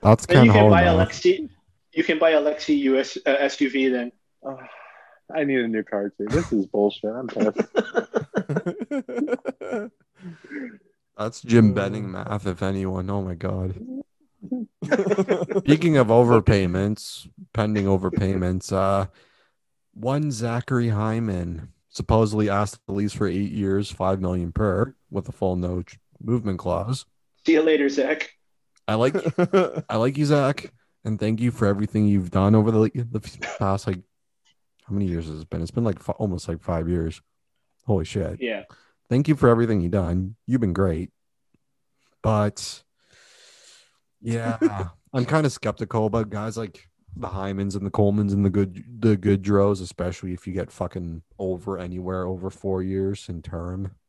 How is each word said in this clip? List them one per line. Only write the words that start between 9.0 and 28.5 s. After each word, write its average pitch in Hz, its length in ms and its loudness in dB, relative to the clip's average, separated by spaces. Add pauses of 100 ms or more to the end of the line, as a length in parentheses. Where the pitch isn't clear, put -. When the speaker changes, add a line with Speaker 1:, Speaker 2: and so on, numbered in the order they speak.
Speaker 1:
That's 107 240 -8
Jim 113 300 6
Speaker 4:
Uh. - 20 0
Speaker 1:
Benning 98 380 -2
math, 101 340 -6
if 92 160 -4
anyone. 95 480 -4
Oh 101 120 -2
my 92 140 -6
God. 92 380 -4 (680)
Speaker 4:
<laughs> 196 1200 -2
Speaker 1:
Speaking 156 340 2
of 123 100 4
overpayments, 104 1200 2 (260)
pending 107 320 0
overpayments, 92 840 0
uh, 98 360 0 (840)
one 139 380 -4
Zachary 120 580 -2
Hyman 104 800 -4 (200)
supposedly 107 600 2
asked 101 360 -2
the 98 80 -8
Leafs 101 200 -2
for 104 140 -2
eight 95 240 -2
years, 98 380 -2
five 95 320 -2
million 90 300 -2
per, 107 420 0 (160)
with 98 200 -8
a - 20 -12
full 92 240 -2
no 90 280 -4
ch-, - 140 -18 (240)
movement 107 380 -2
clause. 98 460 -4 (400)
Speaker 2:
See 160 80 4
you 156 80 4
later, 151 280 2
Zach. 139 400 -2 (580)